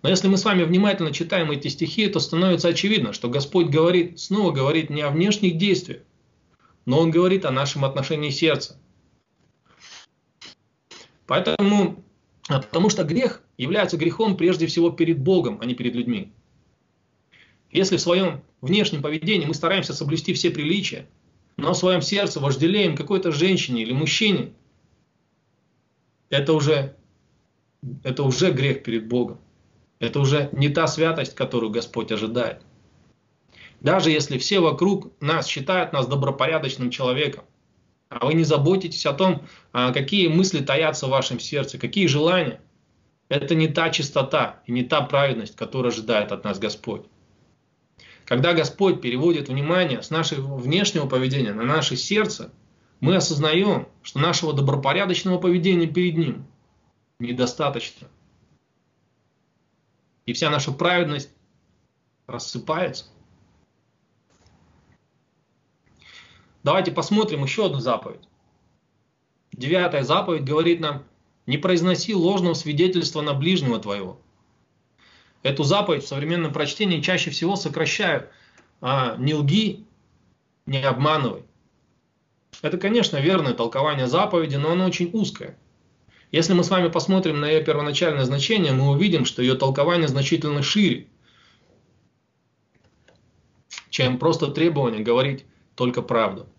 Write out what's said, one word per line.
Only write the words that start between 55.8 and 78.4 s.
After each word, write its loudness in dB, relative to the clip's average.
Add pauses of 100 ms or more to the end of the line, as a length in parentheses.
перед 0
Ним -4 (720)
недостаточно. -4 (2250)
И -6
вся 0
наша 0
праведность 0 (960)
рассыпается. -6 (3500)
Давайте 0
посмотрим 0
ещё -2
одну -2
заповедь. -6 (1200)
Девятая 0
заповедь 0
говорит 2
нам: -6 (420)
«Не -2
произноси 0
ложного 2
свидетельства 0
на -2
ближнего 0
твоего». -8 (1200)
Эту 0
заповедь 0
в -14
современном -4
прочтении -2
чаще -2
всего -2
сокращают, -2 (540)